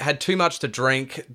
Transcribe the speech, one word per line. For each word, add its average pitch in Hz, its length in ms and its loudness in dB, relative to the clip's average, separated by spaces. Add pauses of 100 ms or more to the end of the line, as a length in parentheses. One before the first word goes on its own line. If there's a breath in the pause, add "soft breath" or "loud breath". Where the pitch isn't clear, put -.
had 139 180 0
too 185 160 2
much 175 240 2
to 139 80 -2
drink. 131 680 0